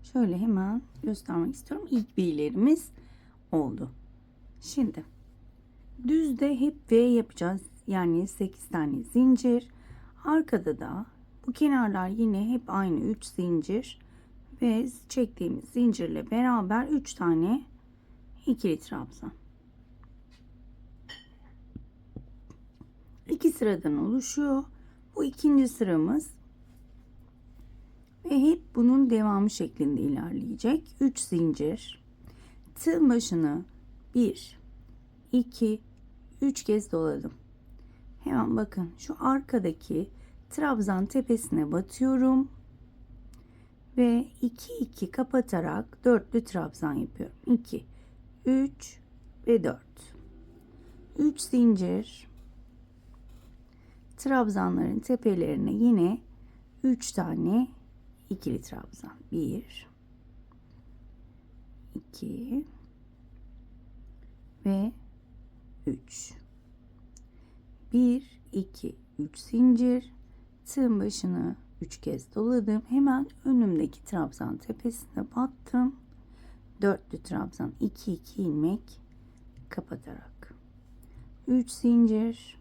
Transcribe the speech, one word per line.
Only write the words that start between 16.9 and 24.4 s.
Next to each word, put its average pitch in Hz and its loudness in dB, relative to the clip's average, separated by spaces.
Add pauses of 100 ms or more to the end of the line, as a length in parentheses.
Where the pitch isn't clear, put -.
tane 175 2 (840)
ikili 208 0
trabzan. - -12 (4000)
İki 320 2
sıradan 165 -2
oluşuyor. 269 -2 (520)